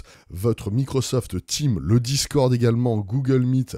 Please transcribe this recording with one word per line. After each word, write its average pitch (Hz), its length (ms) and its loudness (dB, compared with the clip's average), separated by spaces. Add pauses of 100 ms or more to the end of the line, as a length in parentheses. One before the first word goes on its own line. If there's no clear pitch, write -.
(300)
votre 104 400 -2
Microsoft 123 760 -2
Teams, 123 360 -2
le 95 180 4
Discord 127 560 0
également, 120 440 2
Google 127 460 0
Meet, 127 340 -2